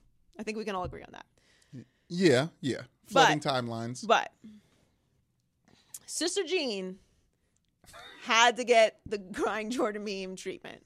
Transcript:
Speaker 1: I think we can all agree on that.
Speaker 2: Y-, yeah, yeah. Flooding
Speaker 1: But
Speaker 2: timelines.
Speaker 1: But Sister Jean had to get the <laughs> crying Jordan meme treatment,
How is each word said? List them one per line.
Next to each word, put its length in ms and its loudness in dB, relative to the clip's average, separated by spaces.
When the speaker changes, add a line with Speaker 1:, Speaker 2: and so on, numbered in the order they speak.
Speaker 1:
I 40 -8
think 160 -8
we 60 -8
can 100 -6
all 100 -6
agree 180 -12
on 100 -20
that. 140 -18
Speaker 2:
Y-, 120 -16
yeah, 400 4
yeah. 220 -4
Flooding 320 4
Speaker 1:
But 160 -6
Speaker 2:
timelines. 520 -6
Speaker 1:
But 260 2
Sister 380 -4
Jean 540 -4
had 340 6
to 60 -2
get 420 6
the 120 -6
<laughs> 140 -14
crying 380 -4
Jordan 340 -4
meme 320 -8
treatment, 480 -14